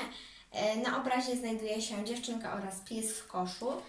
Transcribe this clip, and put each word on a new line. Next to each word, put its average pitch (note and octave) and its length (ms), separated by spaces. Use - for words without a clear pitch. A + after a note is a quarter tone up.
e, A3 260
na B3 200
obrazie B3+ 380
znajduje A3 460
się G#3 240
dziewczynka A3+ 480
oraz F#3+ 260
pies - 400
w - 80
koszu. F#3 600